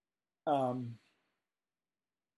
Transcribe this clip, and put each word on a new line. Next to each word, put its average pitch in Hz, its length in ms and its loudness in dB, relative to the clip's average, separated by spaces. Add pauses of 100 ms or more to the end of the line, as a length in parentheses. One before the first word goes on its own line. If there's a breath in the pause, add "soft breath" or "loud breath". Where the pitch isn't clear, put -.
(480)
Um, 127 480 0 (1400)